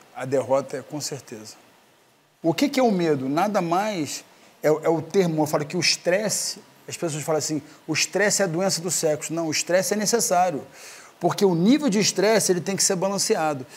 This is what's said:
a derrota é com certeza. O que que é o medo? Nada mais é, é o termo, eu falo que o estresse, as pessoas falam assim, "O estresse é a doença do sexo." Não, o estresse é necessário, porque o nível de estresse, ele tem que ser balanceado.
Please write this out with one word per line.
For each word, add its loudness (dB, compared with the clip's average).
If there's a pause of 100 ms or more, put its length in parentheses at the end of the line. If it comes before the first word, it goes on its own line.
(160)
a -10
derrota -2
é -10
com -12
certeza. -12 (880)
O 0
que 2
que -2
é 4
o 4
medo? 0
Nada 0
mais -2 (400)
é, 4
é 2
o 2
termo, 2
eu 0
falo 0
que -4
o 0
estresse, -2 (240)
as -10
pessoas -4
falam 0
assim, -4 (240)
"O -4
estresse 0
é 2
a 0
doença 0
do -4
sexo." -2
Não, -2
o -2
estresse 0
é -2
necessário, 0 (560)
porque 0
o 6
nível 4
de 2
estresse, 2
ele 2
tem -4
que 0
ser 2
balanceado. 0 (120)